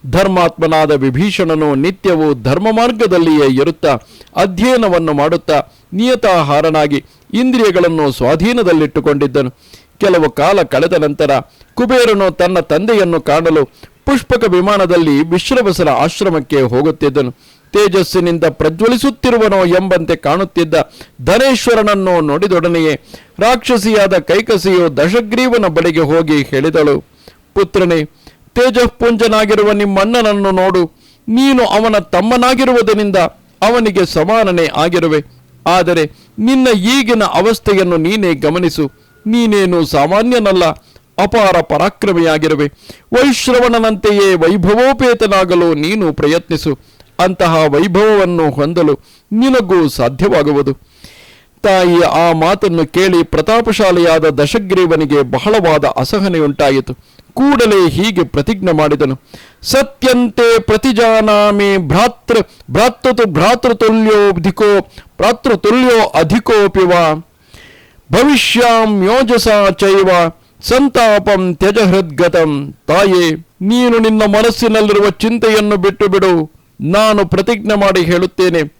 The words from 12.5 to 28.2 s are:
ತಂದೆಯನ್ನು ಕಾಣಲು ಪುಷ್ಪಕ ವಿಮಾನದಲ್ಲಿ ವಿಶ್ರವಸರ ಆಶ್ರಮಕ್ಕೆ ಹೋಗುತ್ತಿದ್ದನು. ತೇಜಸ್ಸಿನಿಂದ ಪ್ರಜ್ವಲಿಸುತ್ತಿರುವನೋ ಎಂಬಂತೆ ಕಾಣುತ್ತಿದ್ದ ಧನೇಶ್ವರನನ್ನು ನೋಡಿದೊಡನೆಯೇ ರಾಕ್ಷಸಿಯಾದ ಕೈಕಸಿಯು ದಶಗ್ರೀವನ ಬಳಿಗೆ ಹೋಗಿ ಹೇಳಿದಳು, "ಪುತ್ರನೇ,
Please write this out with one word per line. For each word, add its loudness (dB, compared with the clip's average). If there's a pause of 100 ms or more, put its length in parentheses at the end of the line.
ತಂದೆಯನ್ನು 0
ಕಾಣಲು 0 (400)
ಪುಷ್ಪಕ -2
ವಿಮಾನದಲ್ಲಿ 0
ವಿಶ್ರವಸರ -2
ಆಶ್ರಮಕ್ಕೆ -2
ಹೋಗುತ್ತಿದ್ದನು. 0 (420)
ತೇಜಸ್ಸಿನಿಂದ 0
ಪ್ರಜ್ವಲಿಸುತ್ತಿರುವನೋ 0
ಎಂಬಂತೆ 0
ಕಾಣುತ್ತಿದ್ದ -2 (500)
ಧನೇಶ್ವರನನ್ನು 0
ನೋಡಿದೊಡನೆಯೇ 0 (440)
ರಾಕ್ಷಸಿಯಾದ 0
ಕೈಕಸಿಯು 0
ದಶಗ್ರೀವನ 0
ಬಳಿಗೆ -2
ಹೋಗಿ 0
ಹೇಳಿದಳು, 0 (540)
"ಪುತ್ರನೇ, 0 (500)